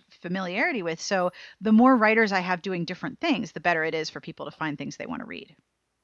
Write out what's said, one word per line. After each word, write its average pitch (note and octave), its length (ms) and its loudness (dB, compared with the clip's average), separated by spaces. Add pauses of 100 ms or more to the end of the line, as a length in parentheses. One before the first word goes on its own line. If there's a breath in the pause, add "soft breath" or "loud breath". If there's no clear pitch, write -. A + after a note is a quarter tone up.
(240)
familiarity F#3+ 580 -4
with. E3 180 -4
So F3+ 320 0 (300 soft breath)
the G#3 100 2
more B3 240 8
writers A3 360 4
I G3 80 2
have F3+ 240 -2
doing F#3 220 -4
different E3+ 360 -10
things, A3+ 300 -2
the - 80 -12
better E3 240 2
it D#3+ 100 -2
is D#3 160 -4
for - 100 -12
people D3+ 260 -12
to D3 60 -10
find D3+ 260 -6
things C#3+ 200 -10
they - 80 -10
wanna - 200 -10
read. - 300 -16 (480)